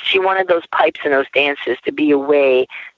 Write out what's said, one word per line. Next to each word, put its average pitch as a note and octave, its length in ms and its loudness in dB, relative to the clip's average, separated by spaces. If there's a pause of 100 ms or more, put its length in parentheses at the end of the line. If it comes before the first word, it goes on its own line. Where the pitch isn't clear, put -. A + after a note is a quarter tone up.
she - 160 -2
wanted F#3+ 300 0
those E3+ 240 0
pipes - 320 -2
and D3 80 0
those C3+ 200 0
dances C#3 520 -2
to - 80 -4
be D3 180 0
a C#3+ 80 4
way C3+ 480 2 (320)